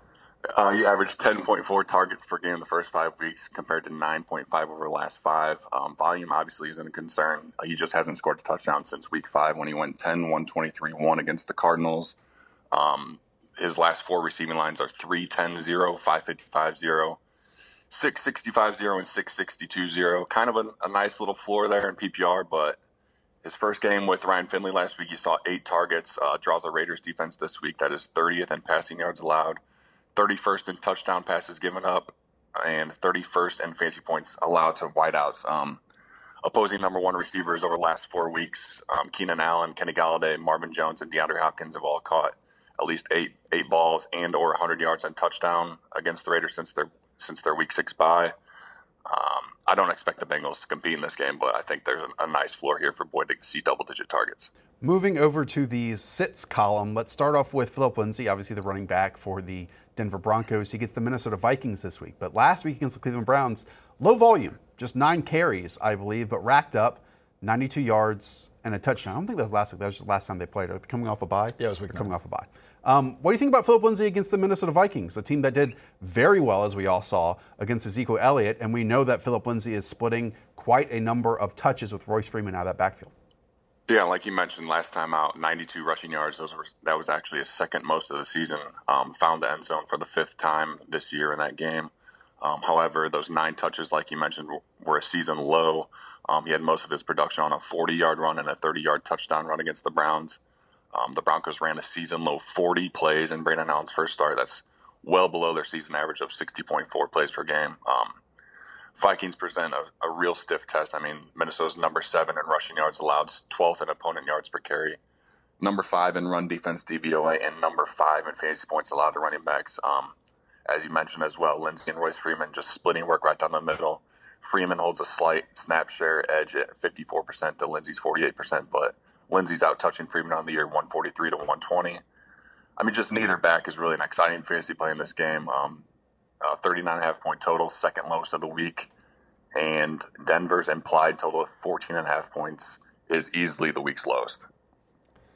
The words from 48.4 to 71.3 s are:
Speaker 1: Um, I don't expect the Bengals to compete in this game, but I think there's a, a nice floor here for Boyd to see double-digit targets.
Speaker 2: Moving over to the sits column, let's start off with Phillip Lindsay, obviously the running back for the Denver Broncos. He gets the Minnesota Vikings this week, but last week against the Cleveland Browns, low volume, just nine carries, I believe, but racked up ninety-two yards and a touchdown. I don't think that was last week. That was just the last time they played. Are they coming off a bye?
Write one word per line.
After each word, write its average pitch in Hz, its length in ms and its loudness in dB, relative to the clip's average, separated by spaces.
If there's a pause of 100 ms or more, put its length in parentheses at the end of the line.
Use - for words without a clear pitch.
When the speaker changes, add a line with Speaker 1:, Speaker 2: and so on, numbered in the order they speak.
Speaker 1:
Um, - 440 -2 (120)
I 95 120 6
don't 95 140 4
expect - 280 -2
the 82 80 -6
Bengals 73 360 -4
to - 40 -14
compete 82 280 -2
in 76 60 -4
this 71 140 -4
game, - 240 -2
but 62 160 2
I - 80 -2
think - 220 -6
there's 67 180 0 (160)
a, 76 60 0
a - 20 -2
nice 76 260 0
floor 76 280 -2
here 71 120 0
for 76 120 -4
Boyd 69 240 -4
to 67 140 -2
see - 180 -4
double-digit - 480 -4
targets. - 420 -4 (300)
Speaker 2:
Moving 180 380 2
over 147 260 4
to 143 220 0
the 117 280 -2
sits - 500 -4
column, 104 500 2
let's 113 180 -2
start 147 240 4
off 139 180 2
with 127 160 0
Phillip 131 260 2
Lindsay, 110 320 0
obviously 98 280 0
the 101 60 -6
running 98 240 -4
back 92 300 2
for 98 240 -6
the 90 280 -8 (260)
Denver 101 240 -4
Broncos. 107 540 0
He 113 60 -6
gets 113 140 -4
the 123 80 -4
Minnesota 117 360 -2
Vikings 120 440 0
this - 200 -10
week, - 180 -16
but 92 160 -6
last 147 300 6
week 151 140 -4
against 135 180 -2
the - 40 -16
Cleveland 120 260 -2
Browns, 131 400 2 (340)
low 208 160 8
volume, 214 420 6 (180)
just 123 200 -6
nine 151 260 4
carries, 139 580 0
I 107 140 2
believe, 104 340 -4
but 104 140 -4
racked 131 320 4
up 113 300 2 (360)
ninety-two 127 420 0
yards 107 680 2 (140)
and 110 100 -2
a 101 40 0
touchdown. 107 360 0
I 120 40 -4
don't 185 80 -4
think 226 100 -6
that 135 80 2
was 104 80 -6
last 104 200 2
week. 92 80 -10
That 101 60 -2
was 101 100 -4
just - 100 -12
the 104 40 0
last 98 160 0
time 95 120 -4
they 87 80 -6
played. 92 240 -4
Are 92 80 -6
they - 100 -20
coming 120 180 -2
off 107 140 -2
a 98 60 -4
bye? 101 320 2